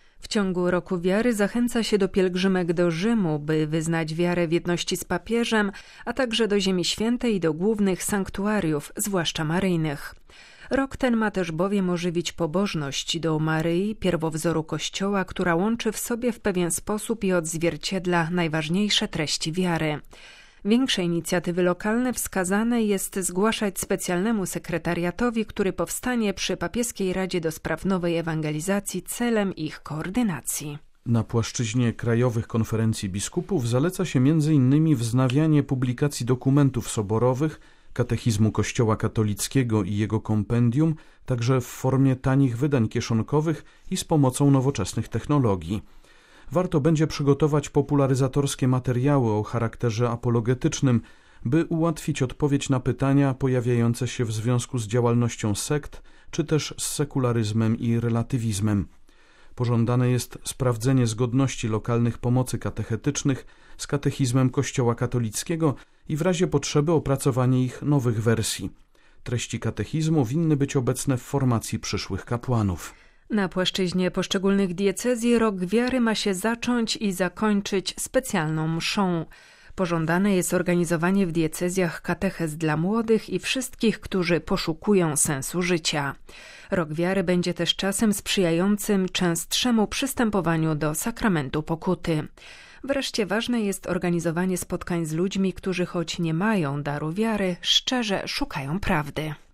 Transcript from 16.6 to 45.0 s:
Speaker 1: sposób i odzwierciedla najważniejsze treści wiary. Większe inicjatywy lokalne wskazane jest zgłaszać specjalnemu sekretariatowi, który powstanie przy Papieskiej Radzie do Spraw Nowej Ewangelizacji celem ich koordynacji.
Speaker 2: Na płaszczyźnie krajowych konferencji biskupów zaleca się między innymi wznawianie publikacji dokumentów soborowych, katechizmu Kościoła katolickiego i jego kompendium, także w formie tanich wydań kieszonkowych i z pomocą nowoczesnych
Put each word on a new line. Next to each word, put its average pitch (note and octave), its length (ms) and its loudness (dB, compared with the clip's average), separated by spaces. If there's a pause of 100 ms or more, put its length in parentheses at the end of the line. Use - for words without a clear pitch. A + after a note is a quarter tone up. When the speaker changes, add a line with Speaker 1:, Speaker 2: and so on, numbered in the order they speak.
Speaker 1:
sposób G#3+ 540 -4
i F#3+ 80 2
odzwierciedla E3+ 1000 0
najważniejsze F3 760 0
treści - 440 -4
wiary. D#3+ 480 0 (640)
Większe A3+ 380 2
inicjatywy E3+ 600 0
lokalne G#3+ 500 0
wskazane G#3+ 680 0
jest G3 360 -2
zgłaszać F#3+ 640 -2
specjalnemu F#3+ 640 -2
sekretariatowi, F3 1000 -2
który F#3+ 260 -2
powstanie G#3+ 640 -2
przy - 220 -4
Papieskiej F#3+ 560 -4
Radzie F#3 280 -2
do D#3 120 -2
Spraw - 320 -6
Nowej F3 320 0
Ewangelizacji E3 840 -2
celem G#3+ 540 -2
ich D#3 260 -8
koordynacji. D#3+ 960 -4 (280)
Speaker 2:
Na A#2 180 4
płaszczyźnie A#2 680 0
krajowych A#2 540 0
konferencji A2 600 0
biskupów A#2+ 600 -2
zaleca D3+ 360 0
się C#3 160 2
między D3+ 340 4
innymi D3 420 6
wznawianie C3 640 4
publikacji C3 640 -2
dokumentów C3+ 640 2
soborowych, B2 680 0 (320)
katechizmu A2+ 600 2
Kościoła G#2+ 440 2
katolickiego G#2+ 840 0
i G2 140 -2
jego G#2+ 240 0
kompendium, A#2 720 2 (320)
także B2+ 340 0
w B2 60 -6
formie C3 500 2
tanich C3 400 2
wydań C3 320 2
kieszonkowych C#3 760 -2 (260)
i F#3+ 60 -2
z - 80 -4
pomocą C#3+ 460 4
nowoczesnych B2+ 580 0